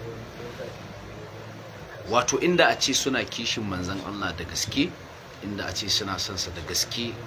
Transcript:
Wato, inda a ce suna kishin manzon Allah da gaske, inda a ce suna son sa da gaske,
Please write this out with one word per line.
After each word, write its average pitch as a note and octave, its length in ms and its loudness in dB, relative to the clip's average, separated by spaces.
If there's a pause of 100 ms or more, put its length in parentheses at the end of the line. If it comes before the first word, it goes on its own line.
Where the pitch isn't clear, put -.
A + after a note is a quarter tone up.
(2000)
Wato, B2 300 6
inda E3+ 300 8
a A#2 100 6
ce - 140 4
suna B2+ 320 4
kishin A#2 420 -2
manzon F#2 400 0
Allah F#2+ 300 -2
da F2 80 -4
gaske, - 440 0 (540)
inda G2 240 -4
a - 60 -2
ce G2+ 160 -2
suna G2 280 2
son F#2+ 200 -2
sa F#2 140 -2
da E2+ 100 -6
gaske, - 520 0 (140)